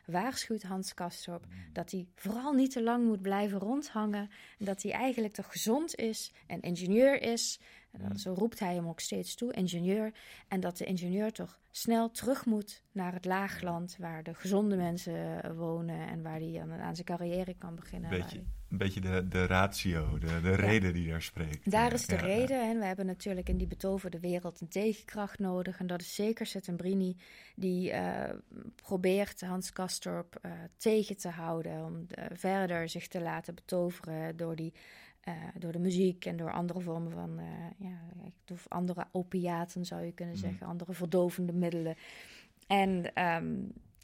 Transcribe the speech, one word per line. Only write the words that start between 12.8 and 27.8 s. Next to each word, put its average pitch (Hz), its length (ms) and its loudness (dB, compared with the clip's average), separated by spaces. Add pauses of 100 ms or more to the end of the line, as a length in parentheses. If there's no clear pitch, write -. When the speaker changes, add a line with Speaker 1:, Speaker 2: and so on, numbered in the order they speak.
Speaker 1:
naar 180 220 -2
het 180 120 -6
laagland, 180 720 -2
waar 165 240 -8
de 165 100 -8
gezonde 202 420 4
mensen, 170 680 -2
eh, 170 80 -6
wonen 165 560 -4
en 165 140 -6
waar 160 180 -4
hij 165 220 -4
aan, 160 100 -8
aan 165 240 -4
zijn 175 120 -8
carrière 175 460 -2
kan 170 220 -10
beginnen. 175 340 -8
Speaker 2:
Beetje, 90 160 0
Speaker 1:
Waar - 100 -10
hij - 100 -8 (240)
Speaker 2:
een 104 80 -2
beetje 98 240 2
de, 92 260 2
de 92 180 4
ratio, 87 720 4
de, 82 240 2
de 87 80 4
Speaker 1:
Ja. 95 60 8
Speaker 2:
reden 95 380 6
die 85 160 0
daar 82 120 0
spreekt. 82 500 -4
Speaker 1:
Daar 220 160 6
Speaker 2:
Ja, 240 60 2
Speaker 1:
is 240 120 0
de 185 100 2
Speaker 2:
ja, 170 60 2
ja. 165 40 0 (100)
Speaker 1:
reden. 262 340 2
En 226 100 2
we 214 60 0
hebben 190 200 -2
natuurlijk 185 440 -2
in 185 80 4
die 180 100 2
betoverde 185 520 -2
wereld 175 420 -2
een 165 80 -8
tegenkracht 208 680 -2
nodig. 180 400 0
En 185 80 -2
dat 175 140 -2
is - 140 -10
zeker 220 300 0
Settembrini, 180 720 0 (380)
die, 185 360 0